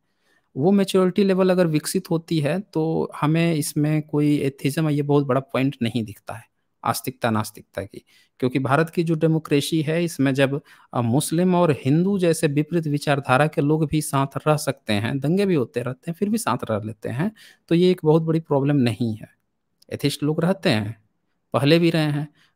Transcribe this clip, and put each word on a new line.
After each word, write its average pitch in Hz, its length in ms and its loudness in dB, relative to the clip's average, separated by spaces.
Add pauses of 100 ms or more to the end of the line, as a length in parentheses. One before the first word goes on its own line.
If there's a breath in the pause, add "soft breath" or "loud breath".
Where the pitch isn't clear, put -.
(580)
वो 160 140 2
मैच्योरिटी 190 520 2
लेवल 190 260 2
अगर 180 180 4
विकसित 156 420 -2
होती 165 300 -2
है 151 200 -2
तो 160 520 -4 (100)
हमें 165 340 2
इसमें 151 460 -2
कोई 147 360 0
एथिज्म, 143 520 -2
ये 147 120 0
बहुत 143 240 2
बड़ा 131 140 2
पॉइंट 135 420 -2
नहीं 117 220 -2
दिखता - 300 -14
है 113 120 -16 (380)
आस्तिकता - 460 -4
नास्तिकता 107 540 -6
की। - 220 -16 (340 soft breath)
क्योंकि 127 200 -2
भारत 139 300 0
की 175 140 -2
जो 165 120 0
डेमोक्रेसी 160 640 0
है, 160 220 -2
इसमें 139 300 0
जब, 139 280 0 (320 soft breath)
अ, 127 80 -2
मुस्लिम 160 540 0
और 175 300 2
हिंदू 180 340 2
जैसे 165 280 0
विपरीत 151 400 -2
विचारधारा 143 600 0
के 160 140 -2
लोग 156 260 2
भी 151 140 -2
साथ 139 260 -2 (200)
रह 151 100 4
सकते - 360 -4
हैं, 113 260 -2
दंगे 175 260 0
भी 185 100 0
होते 120 260 -2
रहते 127 300 -8
हैं, 165 40 -6
फिर 208 140 -4
भी 226 80 -2
साथ 120 200 -2 (140)
रह 107 140 0
लेते 110 240 -8
हैं, 151 220 -2 (360 loud breath)
तो 170 80 2
ये 180 160 4
एक 180 120 -2
बहुत 156 200 4
बड़ी 160 160 0
प्रॉब्लम 147 360 0
नहीं 117 400 0
है। - 140 -18 (640)
एथिस्ट - 300 -4
लोग 156 180 -2
रहते 190 280 0
हैं, 107 340 -2 (500)
पहले 143 260 4
भी 170 100 4
रहे 156 220 0
हैं, 147 220 -4 (220 soft breath)